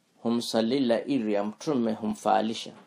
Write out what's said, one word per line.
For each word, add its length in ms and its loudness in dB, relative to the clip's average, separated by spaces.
humsalila 840 0
iri 260 0
ya 120 0
Mtume, 480 -2
humfaalisha. 800 0